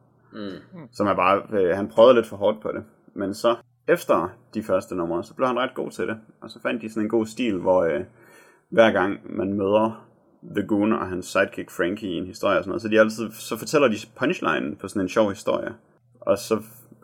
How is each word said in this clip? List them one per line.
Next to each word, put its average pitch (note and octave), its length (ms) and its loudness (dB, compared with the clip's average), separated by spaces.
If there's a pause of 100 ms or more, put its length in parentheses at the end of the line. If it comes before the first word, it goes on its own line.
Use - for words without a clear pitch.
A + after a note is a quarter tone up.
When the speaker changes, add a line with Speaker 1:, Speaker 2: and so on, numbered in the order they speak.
(340)
Speaker 1:
Mm. G#2+ 580 -14
Speaker 2:
Som G2+ 160 -2
er F#2+ 80 2
bare, F#2 260 2 (100)
øh, F#2+ 240 2
han G2+ 120 -4
prøvede A#2 280 8
lidt A2+ 120 2
for G2+ 100 -14
hårdt G#2 240 0
på - 100 -6
det. - 120 -8 (320)
Men G2 180 -4
så, A#2+ 220 0 (320)
efter F2+ 420 2 (240)
de G#2+ 100 -6
første F#2+ 320 -2
numre, E2+ 280 -4
så - 120 -18
blev C3 120 0
han A#2+ 120 -2
ret B2+ 160 -4
god - 160 -6
til F#2+ 160 -4
det. A2 100 -6 (240)
Og A2 100 -18
så - 100 -20
fandt B2 200 -4
de A2 80 -10
sådan A2 140 -2
en G#2+ 60 -2
god A2 160 2
stil, A2 320 -2
hvor, F#2 260 4
øh, D2+ 180 0 (680)
hver A2 220 6
gang F#2+ 280 0 (180)
man G2 160 -2
møder G#2 520 0 (500)
The G2+ 120 -2
Goon G#2+ 260 2
og - 140 -2
hans F#2 180 -8
sidekick - 460 -2
Frankie G2 380 -4
i E2+ 80 -4
en E2+ 80 -6
historie F#2 320 -2
og E2 60 0
sådan F#2+ 60 -8
noget, - 120 -6
så A2 60 -6
de G#2+ 120 6
altid, A2 320 2
så - 260 -10
fortæller C#3 300 2
de G#2+ 80 2 (240)
punchlinen D#2+ 560 -2
på - 120 -12
sådan G2 140 -4
en F2+ 80 -2
sjov A2 200 2
historie. - 440 -4 (480)
Og G2 160 2
så G#2+ 240 -2 (420)